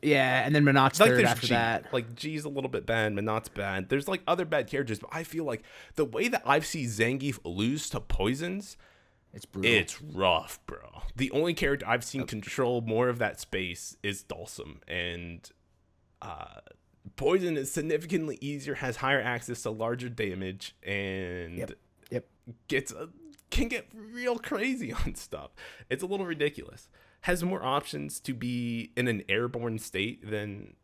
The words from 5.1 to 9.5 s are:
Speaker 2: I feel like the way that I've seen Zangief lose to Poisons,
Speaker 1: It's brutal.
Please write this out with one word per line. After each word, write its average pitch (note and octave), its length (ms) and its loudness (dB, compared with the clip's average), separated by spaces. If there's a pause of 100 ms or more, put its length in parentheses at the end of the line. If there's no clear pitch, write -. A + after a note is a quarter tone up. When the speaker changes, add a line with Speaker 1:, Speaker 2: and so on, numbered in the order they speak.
Speaker 2:
I D#3+ 100 -6
feel D#3+ 220 -6
like B2 180 -4 (320)
the D#3 100 4
way C3 220 -2
that A#3+ 180 0
I've D3 200 4
seen C#3 220 -4
Zangief A#2+ 580 0
lose A2 460 0
to - 100 -2
Poisons, E3+ 760 0 (580)
Speaker 1:
It's - 120 -14
brutal. G2 260 2